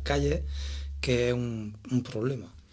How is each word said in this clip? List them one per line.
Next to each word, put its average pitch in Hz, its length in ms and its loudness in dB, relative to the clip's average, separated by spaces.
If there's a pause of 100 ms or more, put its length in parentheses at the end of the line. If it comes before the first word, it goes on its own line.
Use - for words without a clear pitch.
calles, 143 380 2 (580)
que 120 300 4
es 123 40 4
un, 110 420 -2 (140)
un 123 140 4
problema. 117 420 -2 (260)